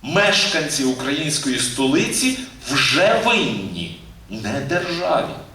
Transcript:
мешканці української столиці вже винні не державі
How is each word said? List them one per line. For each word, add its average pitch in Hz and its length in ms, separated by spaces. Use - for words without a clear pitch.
мешканці 151 800
української 135 720
столиці 175 800
вже 190 560
винні 101 760
не 110 380
державі 175 680